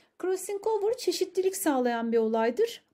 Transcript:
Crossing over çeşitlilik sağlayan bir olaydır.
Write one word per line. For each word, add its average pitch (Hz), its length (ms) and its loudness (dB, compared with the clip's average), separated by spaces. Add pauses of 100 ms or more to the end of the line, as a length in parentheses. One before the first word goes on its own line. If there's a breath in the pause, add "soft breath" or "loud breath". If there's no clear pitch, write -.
(220 soft breath)
Crossing 381 460 -4
over 440 300 0
çeşitlilik 370 600 -2
sağlayan 240 540 0
bir 233 60 4
olaydır. 226 680 2 (100)